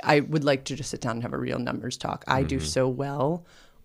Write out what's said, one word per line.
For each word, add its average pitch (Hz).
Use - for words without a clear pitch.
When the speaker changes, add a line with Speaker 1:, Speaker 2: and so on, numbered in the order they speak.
Speaker 1:
I 151
would 151
like 139
to 135
just 127
sit 147
down 120
and 117
have 117
a 139
real 123
numbers 120
talk. -
I 135
do 139
Speaker 2:
Mm-hmm. 101
Speaker 1:
so 131
well 139